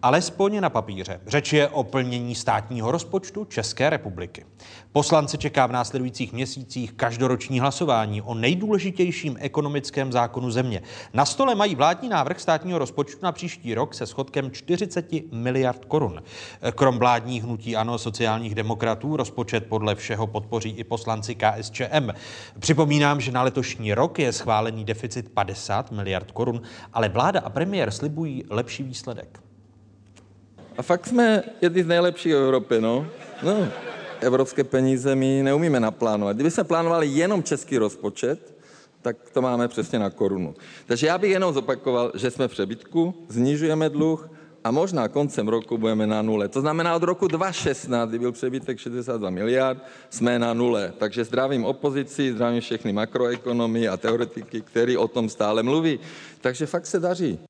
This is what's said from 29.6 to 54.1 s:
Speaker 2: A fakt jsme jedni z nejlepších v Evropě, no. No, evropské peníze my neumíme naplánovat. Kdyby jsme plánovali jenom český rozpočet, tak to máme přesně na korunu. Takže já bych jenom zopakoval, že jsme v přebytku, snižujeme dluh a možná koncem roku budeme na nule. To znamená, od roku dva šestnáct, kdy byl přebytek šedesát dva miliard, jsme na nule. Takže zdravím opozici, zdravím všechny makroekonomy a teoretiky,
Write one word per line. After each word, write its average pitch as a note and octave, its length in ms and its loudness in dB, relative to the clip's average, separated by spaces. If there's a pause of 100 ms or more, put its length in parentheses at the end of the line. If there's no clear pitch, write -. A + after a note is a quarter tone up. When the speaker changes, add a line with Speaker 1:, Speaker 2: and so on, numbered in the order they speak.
Speaker 2:
A C3+ 40 -8
fakt F3 260 0
jsme A#3 360 6 (180)
jedni F3 220 4
z D#3+ 40 0
nejlepších E3+ 460 4
v - 20 6
Evropě, C3 460 4
no. A#2+ 260 2 (360)
No, F#3+ 240 2 (520)
evropské C3 440 2
peníze C3 520 4
my C3+ 280 2
neumíme C#3+ 360 4
naplánovat. G#2+ 560 2
Kdyby C#3+ 160 2
jsme G3+ 120 0
plánovali E3 440 2
jenom E3 360 2
český C3+ 340 -2
rozpočet, A2 800 -2 (440)
tak A#2 160 -4 (160)
to C3+ 80 2
máme B2 260 2
přesně A#2 320 -2
na G2+ 100 0
korunu. F#2 440 -2 (320)
Takže A#2+ 220 2
já E3+ 100 4
bych F#3+ 140 2
jenom F#3 220 2
zopakoval, B2 600 0
že A#2+ 160 -2
jsme B2+ 160 -2
v A#2 40 -2
přebytku, A#2+ 600 -2 (160)
snižujeme D3+ 600 2
dluh D#3+ 400 0 (340)
a A2+ 80 0
možná D3+ 360 2
koncem C#3 400 0
roku A2+ 300 -2
budeme A2 300 2
na G#2+ 140 2
nule. G#2+ 260 0
To C3+ 140 -2
znamená, E3 340 2
od E3+ 80 2
roku F3+ 240 2
dva E3+ 240 0
šestnáct, A#2+ 580 -2
kdy A2+ 100 -2
byl B2 120 0
přebytek B2+ 480 -4
šedesát A#2+ 380 -6
dva G2+ 120 -2
miliard, B2+ 500 2 (300)
jsme A#2+ 300 2
na A#2+ 140 2
nule. A2+ 440 2
Takže G#2+ 260 -2
zdravím B2 420 0
opozici, C3+ 680 -2
zdravím A#2+ 280 2
všechny A2 320 -4
makroekonomy A#2 960 0
a G#2+ 100 0
teoretiky, A2+ 640 -2